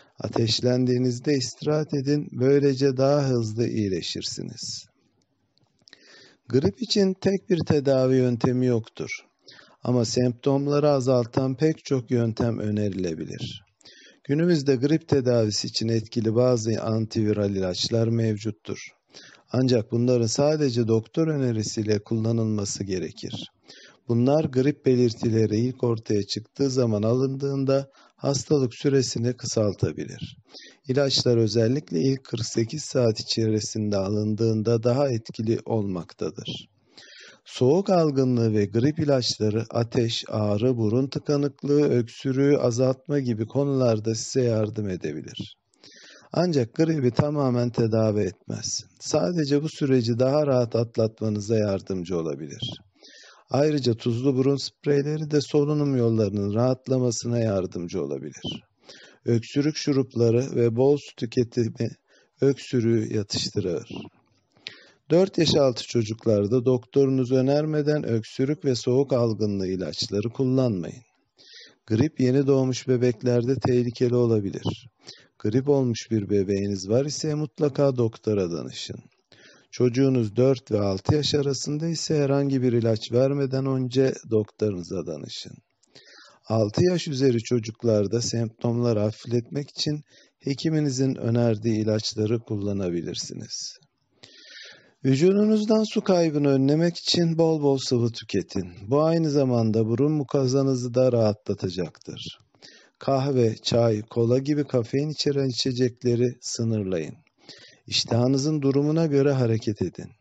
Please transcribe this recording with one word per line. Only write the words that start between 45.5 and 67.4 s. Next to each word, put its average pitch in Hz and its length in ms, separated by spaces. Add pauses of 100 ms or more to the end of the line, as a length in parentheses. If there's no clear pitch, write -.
Ancak 151 420
gribi 156 360
tamamen 131 600
tedavi 110 500
etmez. - 640 (160)
Sadece 156 640
bu 156 60
süreci 123 500
daha 139 280
rahat 123 300
atlatmanıza 110 800
yardımcı 95 640
olabilir. 73 640 (680)
Ayrıca 131 440
tuzlu 123 420
burun 135 200
spreyleri 147 760
de 147 100
solunum 147 560
yollarının 104 580
rahatlamasına 123 840
yardımcı 90 640
olabilir. 71 600 (640)
Öksürük 135 520
şurupları 127 800
ve 117 200
bol 139 200
su - 200
tüketimi 117 720 (500)
öksürüğü 117 760
yatıştırır. 98 760 (1200)
Dört 185 280
yaş 156 160
altı 135 280
çocuklarda 113 800
doktorunuz 131 680
önermeden 147 720